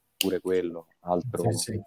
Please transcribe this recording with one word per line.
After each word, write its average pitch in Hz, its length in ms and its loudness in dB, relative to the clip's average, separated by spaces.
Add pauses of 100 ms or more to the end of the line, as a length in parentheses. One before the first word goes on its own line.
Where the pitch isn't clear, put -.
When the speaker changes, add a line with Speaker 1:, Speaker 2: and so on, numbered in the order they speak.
(180)
Speaker 1:
pure 92 220 2
quello, 87 480 -2 (140)
altro 90 420 -2
Speaker 2:
Sì, 113 80 4
sì. 107 360 -2